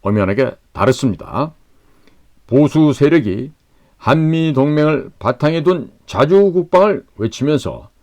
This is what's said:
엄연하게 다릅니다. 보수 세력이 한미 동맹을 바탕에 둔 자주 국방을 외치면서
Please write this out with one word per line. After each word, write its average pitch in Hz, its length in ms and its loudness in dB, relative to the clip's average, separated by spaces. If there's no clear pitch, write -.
엄연하게 101 540 -2
다릅니다. 120 800 -4
보수 147 460 2
세력이 135 580 0
한미 160 560 0
동맹을 151 640 0
바탕에 151 440 -2
둔 165 280 -2
자주 180 460 2
국방을 185 540 0
외치면서 113 720 -4